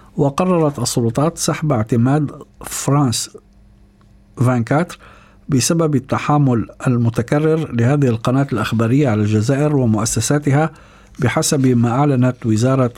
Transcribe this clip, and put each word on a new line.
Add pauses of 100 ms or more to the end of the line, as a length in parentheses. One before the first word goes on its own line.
(180)
وقررت
السلطات
سحب
اعتماد (340)
فرانس (1000)
فانكاتر (520)
بسبب
التحامل (200)
المتكرر
لهذه
القناة
الأخبارية
على
الجزائر
ومؤسساتها، (480)
بحسب
ما
أعلنت
وزارة